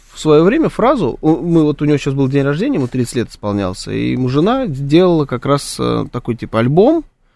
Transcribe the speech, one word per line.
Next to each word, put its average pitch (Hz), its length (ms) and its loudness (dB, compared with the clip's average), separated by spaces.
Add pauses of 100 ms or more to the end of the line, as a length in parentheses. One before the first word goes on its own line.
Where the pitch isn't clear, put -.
(140)
в - 60 -16
свое 156 240 4
время 269 260 2
фразу. 214 520 0
У-, 156 200 2
мы, 165 220 2
вот 147 180 0
у 147 40 0
него 147 120 2
сейчас 139 160 -4
был 139 160 0
день 139 140 0
рождения, 185 340 -2
ему 127 100 -2
тридцать 123 280 -4
лет 110 160 -2
исполнялся, 101 600 -6
и 117 200 -4
ему 127 180 -2
жена 214 380 0
сделала 151 580 2
как 123 200 -6
раз, 139 340 -2
э, 117 320 -2
такой, 120 240 -6
типа, 110 240 -4
альбом, 196 440 2 (320)